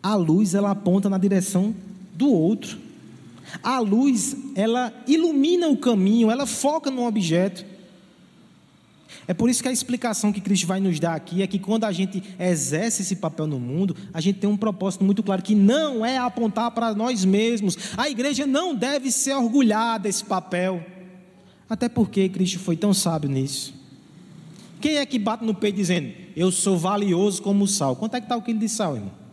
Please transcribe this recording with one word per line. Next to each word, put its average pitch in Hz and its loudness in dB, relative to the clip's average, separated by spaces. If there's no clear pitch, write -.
A 208 -2
luz, 180 2
ela 202 2
aponta 196 0
na 190 0
direção 190 2
do 254 2
outro. 190 2
A 254 0
luz, 233 2
ela 226 0
ilumina 320 4
o 277 4
caminho, 220 4
ela 262 0
foca 294 -2
num 247 -2
objeto. 185 0
É 185 -2
por 233 2
isso 247 0
que - -4
a 254 0
explicação 240 -2
que 202 -4
Cristo 180 0
vai 185 0
nos 185 0
dar 165 0
aqui 165 -4
é 190 0
que 196 -4
quando 214 -2
a 214 0
gente 185 -4
exerce 175 -2
esse 185 -4
papel 156 -4
no 147 -4
mundo, 151 -2
a 160 -4
gente 190 0
tem 202 0
um 208 0
propósito 196 -2
muito 202 2
claro, 196 -2
que 214 0
não 233 4
é 262 -2
apontar 233 -2
pra 226 -2
nós 220 0
mesmos. 208 2
A 247 -2
igreja 269 -2
não 311 0
deve 262 -2
se - -2
orgulhar 233 2
desse 196 -4
papel. 185 -2
Até 226 -2
porque 196 2
Cristo 185 -2
foi 170 -2
tão 202 2
sábio 165 0
nisso. 135 -4
Quem 302 0
é 285 0
que 254 -2
bate 220 -2
no 220 0
peito 202 -2
dizendo, 165 0
"Eu 180 2
sou 185 2
valioso 190 0
como 202 2
o 196 2
sal"? 139 0
Quanto 220 -4
é 247 -2
que - -16
tá 240 0
o 226 -4
quilo 226 -2
de 220 0
sal, 196 -2
irmão? 101 -6